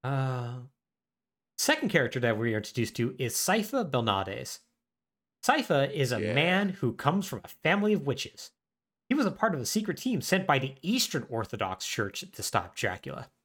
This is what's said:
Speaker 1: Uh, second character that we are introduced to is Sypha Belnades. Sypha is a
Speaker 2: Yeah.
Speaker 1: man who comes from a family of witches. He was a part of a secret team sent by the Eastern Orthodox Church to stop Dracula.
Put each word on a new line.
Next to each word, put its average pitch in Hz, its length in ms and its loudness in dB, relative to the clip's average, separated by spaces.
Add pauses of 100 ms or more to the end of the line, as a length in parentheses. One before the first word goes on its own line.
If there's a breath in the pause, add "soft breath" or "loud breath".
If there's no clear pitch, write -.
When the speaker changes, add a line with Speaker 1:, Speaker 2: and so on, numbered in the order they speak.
Speaker 1:
Uh, 127 520 -2 (1000)
second 302 320 2
character 131 300 2
that 117 180 4
we 113 160 0
are 110 40 2
introduced 110 400 -2
to 120 200 0
is 120 180 -2
Sypha 214 540 0
Belnades. 110 720 0 (880)
Sypha 170 480 4
is 131 180 2
a 107 100 0
Speaker 2:
Yeah. 87 120 0
Speaker 1:
man 185 360 4
who 135 240 -2
comes 185 320 0
from 113 200 -8
a - 40 -16
family 202 440 2
of 151 120 0
witches. - 460 -6 (560)
He 262 80 2
was 285 100 2
a 180 60 2
part 220 240 0
of 131 60 -4
a 110 40 -4
secret 214 320 -2
team 240 220 -2
sent 185 260 0
by 139 140 4
the 139 220 -4
Eastern 170 480 -2
Orthodox 107 560 -4
Church - 440 -4
to - 140 -10
stop - 320 -2
Dracula. - 540 -6 (160)